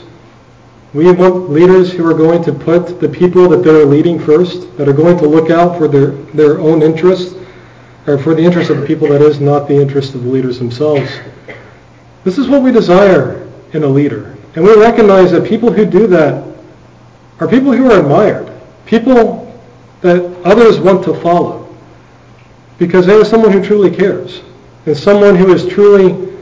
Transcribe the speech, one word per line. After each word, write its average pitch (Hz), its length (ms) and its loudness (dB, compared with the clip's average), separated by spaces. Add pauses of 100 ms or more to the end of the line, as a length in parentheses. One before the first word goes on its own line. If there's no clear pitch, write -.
(960)
We 165 160 4
want 180 380 0
leaders 180 420 2
who 170 160 -6
are 160 60 2
going 165 320 0
to 147 80 -4
put 170 480 -4
the 151 80 -2
people 180 400 2
that 156 160 0
they're 156 220 4
leading 156 320 0
first, - 580 -2
that 143 120 -4
are 139 40 2
going 165 280 2
to 151 60 0
look 160 220 0
out 175 300 0
for 151 100 -2
their, 139 220 0 (240)
their 151 240 2
own 160 240 0
interests, 175 520 -2 (720)
or 143 120 -2
for 160 160 -2
the 160 100 0
interests 180 240 0
of 143 100 -2
the - 80 -8
people, 151 220 -2
that 143 140 2
is, 143 180 2
not 143 280 -2
the 143 60 0
interests 139 400 -2
of 120 100 -10
the 123 40 -6
leaders 131 300 -4
themselves. 131 500 -4 (1160)
This 185 120 -4
is 269 100 -4
what 269 160 0
we 262 80 0
desire 185 800 0 (240)
in 151 120 -4
a - 20 -2
leader. 139 500 -4 (180)
And 165 80 -6
we 220 140 6
recognize 208 560 4
that 170 140 0
people 220 260 -2
who 202 140 0
do 196 220 0
that 156 360 -2 (960)
are 156 80 -6
people 262 240 0
who 247 180 0
are 196 80 4
admired, 156 520 -2 (340)
people 226 640 0 (520)
that 175 280 0 (140)
others 208 340 4
want 180 260 0
to 156 100 -4
follow, - 600 -4 (1040)
because 175 280 0
they 202 80 4
are 214 100 4
someone 220 260 2
who 190 140 0
truly 208 260 0
cares, - 520 -6 (420)
and 151 100 -2
someone 202 420 2
who 180 180 4
is - 120 -2
truly 190 600 2 (140)